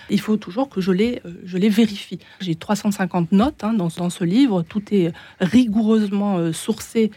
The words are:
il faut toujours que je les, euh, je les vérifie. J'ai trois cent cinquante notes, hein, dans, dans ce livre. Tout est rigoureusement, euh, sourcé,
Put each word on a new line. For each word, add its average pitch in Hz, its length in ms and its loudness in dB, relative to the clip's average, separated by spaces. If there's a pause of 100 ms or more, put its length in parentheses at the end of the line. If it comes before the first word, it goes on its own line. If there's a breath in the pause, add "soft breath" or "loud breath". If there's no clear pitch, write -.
(120)
il 208 80 2
faut 214 180 0
toujours 214 320 -6
que 190 120 -6
je 185 100 0
les, 226 340 0
euh, 170 60 -14 (120)
je 185 140 -8
les 196 100 2
vérifie. 202 520 0 (220 loud breath)
J'ai 180 120 -4
trois 185 220 -4
cent 202 160 -2
cinquante 180 400 -2
notes, 214 320 2
hein, 214 100 -2
dans, 180 140 0 (100)
dans 175 140 -2
ce - 120 -6
livre. 196 380 4
Tout 202 300 -6
est 175 200 2 (280 loud breath)
rigoureusement, 208 1000 2
euh, 165 160 0
sourcé, 220 640 -2